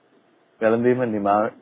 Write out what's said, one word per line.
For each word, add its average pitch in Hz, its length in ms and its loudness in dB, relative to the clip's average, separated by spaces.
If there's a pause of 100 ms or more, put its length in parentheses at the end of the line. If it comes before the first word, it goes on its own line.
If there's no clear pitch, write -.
(600)
වැළඳීම 120 420 0
නිමා 107 480 0 (120)